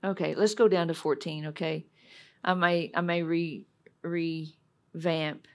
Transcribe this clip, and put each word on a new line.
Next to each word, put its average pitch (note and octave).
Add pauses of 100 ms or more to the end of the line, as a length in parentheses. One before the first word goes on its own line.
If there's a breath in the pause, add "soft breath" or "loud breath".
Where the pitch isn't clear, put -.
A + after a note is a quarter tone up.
Okay, F3
let's G#3+
go A3
down F3
to E3
fourteen, D#3
okay? D#3 (580 loud breath)
I F#3
may, F3
I E3+
may F3
re-, E3 (360)
revamp. D#3+